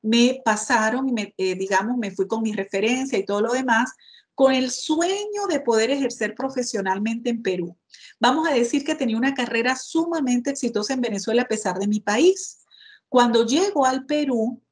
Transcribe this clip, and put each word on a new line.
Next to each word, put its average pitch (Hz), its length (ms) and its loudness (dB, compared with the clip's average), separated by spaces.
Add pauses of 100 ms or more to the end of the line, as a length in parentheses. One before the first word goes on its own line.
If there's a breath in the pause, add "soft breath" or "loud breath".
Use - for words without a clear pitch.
me 240 400 4
pasaron 226 640 0
y - 20 0
me, 208 260 -4
eh, 190 160 0
digamos, 196 420 -2
me 214 140 -4
fui 190 160 -2
con 226 160 -4
mi 220 120 -2
referencia 226 680 -2
y - 60 -4
todo 202 160 0
lo 233 100 0
demás, 254 400 0 (420 soft breath)
con 269 180 4
el 254 200 0
sueño 403 760 -2
de 302 120 0
poder 226 320 2
ejercer 233 420 -2
profesionalmente 233 960 -4
en 233 140 -4
Perú. 180 340 -4 (420 loud breath)
Vamos 285 280 2
a 302 60 2
decir 254 300 0
que 311 120 -2
tenía 226 220 -2
una 269 180 0
carrera 240 400 0
sumamente 294 760 -2
exitosa 247 440 -4
en 262 80 -2
Venezuela 226 420 0
a - 40 -4
pesar 196 300 -2
de 196 100 -2
mi 208 120 0
país. 294 600 2 (480 loud breath)
Cuando 233 360 4
llego 302 400 2
al 262 220 0
Perú 254 520 -2 (120)